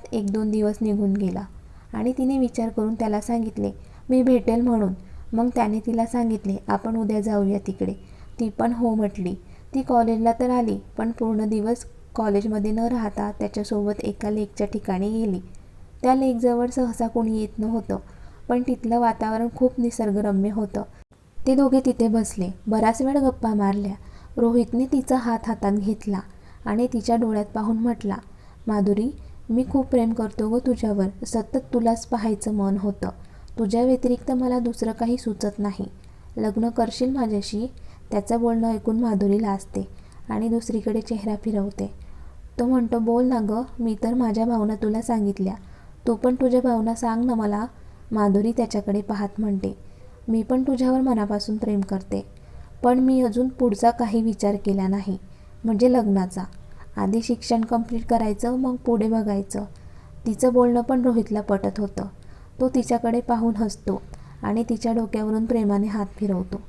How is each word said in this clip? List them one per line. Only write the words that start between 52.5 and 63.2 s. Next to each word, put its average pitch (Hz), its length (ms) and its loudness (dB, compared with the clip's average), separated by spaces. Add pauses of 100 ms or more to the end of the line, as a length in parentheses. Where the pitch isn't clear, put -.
पण 254 160 6
मी 262 220 6
अजून 247 280 2
पुढचा 233 420 4
काही 226 320 2
विचार 202 420 2
केला 196 240 2
नाही, 190 300 -2 (460)
म्हणजे 226 280 4
लग्नाचा. 196 520 2 (520)
आधी 208 260 0
शिक्षण 233 380 0
कंप्लीट 226 460 -2
करायचं, 226 520 2
मग 254 180 0
पुढे 226 320 2
बघायचं." 208 560 -2 (640)
तिचं 240 260 2
बोलणं 240 280 6
पण 254 220 2
रोहितला 226 380 2
पटत 202 400 0
होतं. 196 240 -4 (560)
तो 254 80 4
तिच्याकडे 233 520 2